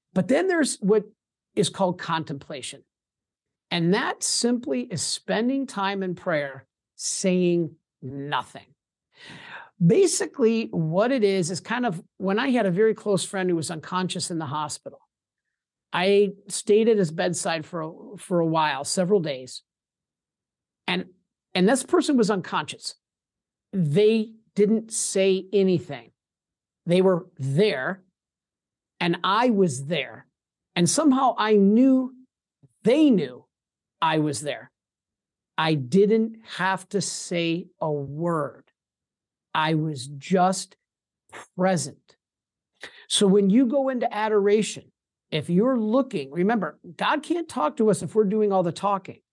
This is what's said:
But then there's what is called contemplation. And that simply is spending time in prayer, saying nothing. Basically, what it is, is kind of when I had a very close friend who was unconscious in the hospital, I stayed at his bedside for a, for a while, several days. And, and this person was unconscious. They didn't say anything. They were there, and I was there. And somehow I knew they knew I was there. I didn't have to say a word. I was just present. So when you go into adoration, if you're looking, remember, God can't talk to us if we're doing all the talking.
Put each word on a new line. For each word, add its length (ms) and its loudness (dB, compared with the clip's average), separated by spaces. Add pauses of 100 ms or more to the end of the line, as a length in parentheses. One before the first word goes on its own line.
(140)
But 140 0
then 200 2
there's 300 0
what 280 2 (500)
is 140 0
called 300 -4
contemplation. 840 -8 (840)
And 240 0
that 280 -2
simply 600 -2
is 200 -8
spending 640 -4
time 380 -4
in 100 -4
prayer, 520 -6 (300)
saying 800 0 (260)
nothing. 640 -8 (1200)
Basically, 880 2
what 400 0
it 120 0
is, 280 0
is 80 -6
kind 260 -4
of 180 -4 (140)
when 200 -2
I 120 0
had 160 2
a 60 0
very 220 2
close 300 -2
friend 260 -4
who 60 0
was 160 -4
unconscious 580 -6
in 100 -6
the 80 -6
hospital, 520 -10 (920)
I 400 2 (160)
stayed 400 4
at 80 4
his 140 0
bedside 540 -4
for 160 -10
a, 360 -14
for 220 -2
a 60 2
while, 380 0
several 380 2
days. 420 -8 (1200)
And, 180 -4 (500)
and 120 4
this 160 2
person 340 0
was 120 4
unconscious. 640 -6 (760)
They 600 2 (220)
didn't 380 2
say 640 0
anything. 580 0 (720)
They 160 2
were 260 2 (100)
there, 640 -2 (960)
and 240 0
I 260 2
was 360 2
there. 420 -6 (480)
And 140 4
somehow 480 4
I 160 2
knew 600 4 (720)
they 260 4
knew 360 0 (560)
I 180 2
was 220 -2
there. 300 -10 (840)
I 180 0
didn't 640 2 (200)
have 320 -4
to 100 -2
say 680 -4 (120)
a 120 -4
word. 760 -4 (880)
I 220 0
was 320 -4
just 680 0 (800)
present. 600 -4 (920)
So 200 2
when 220 6
you 180 6
go 220 0
into 240 -2
adoration, 720 2 (460)
if 180 -4
you're 300 2
looking, 520 -2
remember, 460 -2 (200)
God 260 -2
can't 240 -6
talk 300 -4
to 120 2
us 120 0
if 120 -8
we're 120 4
doing 260 0
all 120 2
the 80 -2
talking. 500 -6 (120)